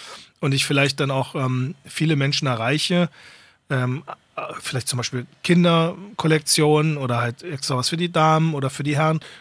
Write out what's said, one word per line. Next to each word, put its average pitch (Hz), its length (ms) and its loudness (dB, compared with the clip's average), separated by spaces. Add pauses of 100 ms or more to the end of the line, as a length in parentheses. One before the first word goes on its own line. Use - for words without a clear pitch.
(400)
und 139 120 0
ich 135 140 0
vielleicht 139 320 0
dann 139 140 -2
auch, 135 240 -4
ähm, 127 400 -2 (100)
viele 156 300 0
Menschen 139 320 0
erreiche, 143 600 0 (600)
ähm, 127 320 -2 (340)
äh, - 40 -8 (200)
vielleicht - 280 -6
zum 127 80 -4
Beispiel 123 300 -6 (160)
Kinderkollektionen 165 1500 2
oder 123 240 -2
halt 120 220 -4
extra 147 340 -6
was 127 120 -2
für 165 100 -2
die 175 120 -2
Damen 160 440 4
oder 135 160 -2
für - 120 -8
die 143 140 -2
Herren 156 240 2 (200)